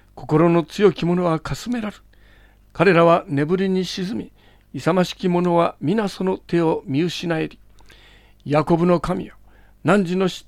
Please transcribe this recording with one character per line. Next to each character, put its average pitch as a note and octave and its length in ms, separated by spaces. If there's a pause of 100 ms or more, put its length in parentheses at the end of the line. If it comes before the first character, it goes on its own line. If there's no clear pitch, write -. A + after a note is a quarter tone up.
(160)
心 D#3 340
の E3+ 140
強 G3 280
き - 140
者 F3+ 180
は D#3+ 160
か - 160
す - 140
め A#3+ 120
ら G#3+ 100
る。 - 60 (720)
彼 F3+ 220
ら E3+ 120
は E3+ 220
眠 D3+ 300
り F#3+ 120
に F#3 160
沈 F#3+ 320
み、 - 160 (400)
勇 D#3 220
ま F#3 80
し - 100
き - 160
者 F3 260
は E3+ 240
皆 G3 300
そ - 140
の F#3 160
手 - 220
を E3 240
見 C#3+ 180
失 E3+ 360
え D#3 80
り。 - 120 (840)
ヤ D3 200
コ E3+ 120
ブ E3 120
の F3 120
神 F3+ 280
よ、 - 80 (480)
汝 F3+ 320
の F#3+ 120
叱 - 200